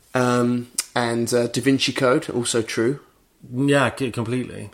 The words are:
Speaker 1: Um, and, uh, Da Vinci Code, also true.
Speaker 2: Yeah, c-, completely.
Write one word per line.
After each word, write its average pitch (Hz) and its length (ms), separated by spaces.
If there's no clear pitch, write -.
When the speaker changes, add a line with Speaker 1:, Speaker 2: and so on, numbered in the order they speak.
Speaker 1:
Um, 123 560
and, 117 380
uh, 120 140
Da 120 140
Vinci 135 300
Code, 135 380
also 120 320
true. 120 380
Speaker 2:
Yeah, 135 420
c-, 127 160
completely. 113 640